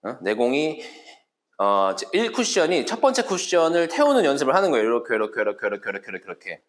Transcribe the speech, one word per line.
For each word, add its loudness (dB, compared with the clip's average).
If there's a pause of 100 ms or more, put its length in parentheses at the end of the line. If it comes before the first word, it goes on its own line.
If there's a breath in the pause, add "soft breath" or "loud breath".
어? -8
내 0
공이, 0 (760 loud breath)
어, 2 (200)
일 0
쿠션이 0
첫 -6
번째 2
쿠션을 0
태우는 2
연습을 2
하는 4
거예요. 4
이렇게, 0
이렇게, -2
이렇게, -2
이렇게, -6
이렇게, -8
이렇게, -10
이렇게. -14